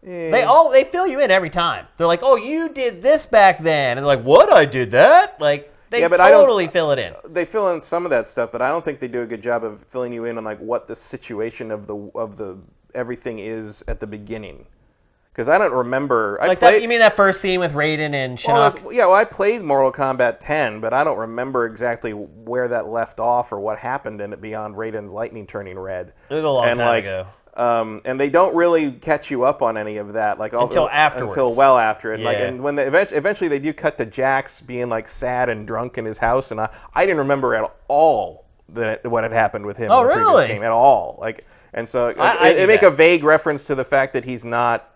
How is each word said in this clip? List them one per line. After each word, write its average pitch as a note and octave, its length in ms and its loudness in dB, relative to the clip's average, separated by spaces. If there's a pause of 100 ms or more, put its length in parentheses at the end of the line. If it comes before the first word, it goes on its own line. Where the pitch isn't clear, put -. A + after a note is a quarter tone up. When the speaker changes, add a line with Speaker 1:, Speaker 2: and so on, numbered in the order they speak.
Speaker 1:
Eh. E3+ 260 -8
Speaker 2:
They A#3+ 120 4
all, C#4+ 260 6
they C4+ 160 6
fill F4+ 200 -4
you C#4 140 -4
in C4+ 120 2
every F#3 180 2
time. D#3+ 360 -4 (120)
They're E3+ 100 0
like, F3 160 0
"Oh, C4 140 6
you D#4 320 -6
did A#3+ 320 -6
this C#4+ 240 2
back G3 360 6
then." C#3+ 360 0
And C#3 80 -6
they're C#3+ 100 4
like, A#2 80 -6
"What? G3+ 300 8
I F3 100 6
did B2 280 -2
that?" C4 500 6
Like, D3 320 -2 (160)
they A#3 120 -2
Speaker 1:
Yeah, E3+ 80 2
but F3 120 2
I F#3 80 8
don't G3 120 10
Speaker 2:
totally G3+ 260 4
fill D#3+ 240 0
it C3 80 0
in. F2+ 140 -8 (120)
Speaker 1:
They E3 200 -4
fill G3+ 260 -2
in D#3+ 100 -6
some F3 240 -6
of E3+ 60 -6
that A#2 160 0
stuff, A#2 240 -6
but A#2 100 -6
I B2 80 0
don't E3 160 -4
think C#3+ 140 -8
they B2+ 80 -10
do A#2+ 160 -6
a - 20 -6
good A2 160 -10
job A#2 220 -4
of G#2 220 -12
filling B2 280 -8
you A#2 120 -10
in A#2 120 -8
on, A2 60 -10
like, G#2+ 160 -10
what A#2 280 -6
the A2+ 80 -12
situation A2+ 760 -12
of G#2 160 -12
the, G#2 80 -10 (180)
of A2 240 -10
the G2 200 -12 (360)
everything A#2+ 460 -10
is G#2+ 480 -12
at A2 140 -8
the A2 60 -10
beginning. G2+ 600 -16 (680)
'Cause A#2 160 -6
I E3+ 80 6
don't F#3 160 2
remember. B2 680 -2
I D#3+ 60 2
Speaker 2:
Like F#3 120 2
Speaker 1:
played F3+ 160 8
Speaker 2:
that, G#3 60 4
you A#3 80 -6
mean A#3 100 0
that A3 160 6
first F#3+ 260 2
scene F#3 180 -2
with E3 140 -2
Raiden D3+ 400 -2
and C3 340 -6
Speaker 1:
Well, A#3 240 4
Speaker 2:
Shinnok? - 20 -14 (100)
Speaker 1:
that's, G#3+ 100 -12
yeah, A#3 140 4
well, F#3 80 6
I G#3+ 80 4
played A3 380 -2
Mortal C3+ 300 0
Kombat B2+ 480 -2
ten, C3 420 -4
but A2+ 120 -4
I C#3 120 2
don't C#3 120 -2
remember A#2 480 -4
exactly A#2 460 -6
where A2 560 -8
that A#2 200 -4
left A2+ 320 -6
off A#2+ 320 -2
or G2+ 80 -8
what G#2+ 200 -6
happened A#2+ 420 -8
in G2+ 120 -10
it - 80 -18
beyond G#2+ 340 -12
Raiden's G#2+ 380 -10
lightning A2 340 -12
turning F#2+ 320 -14
red. F#2 340 -12 (160)
Speaker 2:
It C3+ 60 -10
was D#3 80 -4
a D#3 60 -2
long B2 160 0
Speaker 1:
And, A#2+ 140 -2
Speaker 2:
time A#2 80 0
Speaker 1:
like, A#2 160 0
Speaker 2:
ago. F#2+ 240 -10 (260)
Speaker 1:
um, A2+ 520 -4
and C3 140 -6
they C#3+ 120 -2
don't F3 240 2
really E3 360 2
catch D3 380 -6
you B2 140 -2
up C#3+ 180 0
on A2+ 160 -2
any G#2+ 200 -8
of G#2 160 -12
that, G#2+ 260 -2
like, A2 160 -8
all A#2+ 100 0
Speaker 2:
Until D3+ 200 0
Speaker 1:
the, - 100 -6
Speaker 2:
afterwards. C3 400 0
Speaker 1:
until B2+ 180 0
well C3 240 6
after A2 380 -2
it. A2 40 -8
Like, A2 200 -2
Speaker 2:
Yeah. C3 60 -2
Speaker 1:
and B2+ 180 -8
when C#3+ 100 -2
they C#3+ 120 0
event-, F3+ 260 0
eventually F3+ 360 -2
they C#3+ 120 -2
do D3+ 140 -6
cut - 260 -4
to A#2+ 80 -4
Jax C3+ 540 -4
being, B2 280 -8
like, A2+ 180 -6
sad B2 420 -4
and G#2+ 180 -8
drunk A#2 320 -8
in A2+ 60 -8
his A2 120 -10
house, B2 320 -2
and A2 100 -10
I, A2 100 -4 (260)
I F3 100 2
didn't F3 140 0
remember C3+ 340 -2
at A2 180 -4 (180)
all C3+ 560 0 (240)
that, A2 360 -6
what A#2 180 0
had A2+ 100 -4
happened G#2+ 340 0
with G2+ 100 -10
him A2+ 140 -2
Speaker 2:
Oh, C4 100 6
Speaker 1:
in B3 60 2
the D4+ 60 2
previous G#4+ 200 2
Speaker 2:
really? D#3+ 140 4
Speaker 1:
game G#2+ 160 -6
at A2+ 80 0
all. A#2 500 4
Like, A2 240 -10 (280)
and A#2 140 -8
so A#2+ 220 -2
Speaker 2:
I, F3 300 0
I F3 100 4
Speaker 1:
they, F3+ 40 6
they E3 80 2
Speaker 2:
do F#3+ 60 4
Speaker 1:
make G#3+ 140 6
Speaker 2:
that. G3 120 8
Speaker 1:
a - 20 -6
vague E3 280 6
reference D#3 420 2
to C#3+ 100 -4
the C3 100 -4
fact C3+ 280 0
that B2 120 -4
he's B2 200 -10
not A#2 500 -4